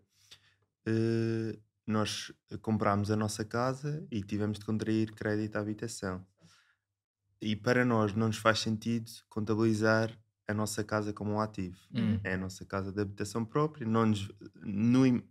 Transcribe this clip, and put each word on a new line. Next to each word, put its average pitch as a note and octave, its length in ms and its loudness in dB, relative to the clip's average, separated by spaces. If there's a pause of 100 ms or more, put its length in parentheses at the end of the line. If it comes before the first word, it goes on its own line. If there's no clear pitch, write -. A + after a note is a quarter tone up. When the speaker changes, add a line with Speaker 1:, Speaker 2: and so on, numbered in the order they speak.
(880)
Speaker 1:
Eh, A2+ 720 0 (280)
nós G#2+ 460 -2 (300)
comprámos G2+ 480 2
a G#2+ 60 4
nossa G#2+ 280 -2
casa C3+ 680 -2
e G#2+ 120 -4
tivemos G#2 360 -2
de G#2 60 -16
contrair A2 480 0
crédito G#2+ 440 -2
à G#2+ 40 0
habitação. G#2 640 -6 (1160)
E G#2+ 140 -2
para B2 300 4
nós A2 300 4
não A2+ 140 2
nos G#2+ 100 -2
faz A2 220 4
sentido A2+ 500 -2 (180)
contabilizar A2 840 2 (380)
a G#2+ 60 -2
nossa G#2+ 280 -2
casa G#2 300 -2
como G2+ 200 -4
um G#2 80 0
ativo. G2 360 -4 (180)
Speaker 2:
Uhum. A2 300 0
Speaker 1:
É F#2 100 -2
a F#2 40 -2
nossa F#2 260 -8
casa G2 280 -4
de G2+ 80 -2
habitação G2+ 440 -4
própria. D3 420 -2
Não A2+ 200 4
nos, G2+ 240 2 (320)
no A#2+ 440 4
im-, A#2+ 240 4